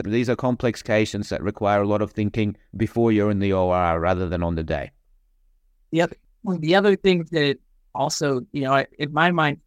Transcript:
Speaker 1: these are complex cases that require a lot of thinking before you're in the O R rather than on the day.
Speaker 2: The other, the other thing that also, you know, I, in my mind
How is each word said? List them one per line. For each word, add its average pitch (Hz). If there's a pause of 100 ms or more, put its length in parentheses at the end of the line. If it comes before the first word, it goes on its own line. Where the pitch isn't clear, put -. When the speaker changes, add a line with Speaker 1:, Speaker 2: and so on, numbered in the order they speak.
Speaker 1:
these 113
are 120
complex 123
cases 107
that -
require 101
a 101
lot 104
of 101
thinking 104 (220)
before 113
you're 107
in 98
the 98
O 92
R 87
rather 90
than 87
on 85
the 80
day. 78 (1000)
Speaker 2:
The 165
other, 170 (300)
the 170
other 196
thing 180
that 147 (360)
also, 139
you 143
know, 131
I, 135 (100)
in 139
my 160
mind 156